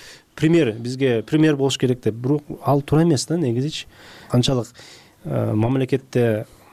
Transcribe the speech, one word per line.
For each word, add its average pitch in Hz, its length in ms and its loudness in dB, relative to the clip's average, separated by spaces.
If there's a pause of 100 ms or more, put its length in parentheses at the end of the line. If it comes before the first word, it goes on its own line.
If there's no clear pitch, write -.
(360)
пример, 156 380 2
бизге 120 480 -2
пример 156 340 2
болуш 135 220 0
керек 123 240 0
деп. 110 140 -2
Бирок 127 280 -2 (220)
ал 139 160 2
туура 151 220 2
эмес 160 240 2
да 165 100 -4
негизичи. 135 480 -4 (460)
Канчалык, 127 360 0 (580)
э, 120 280 -2
мамлекетте 123 920 0 (280)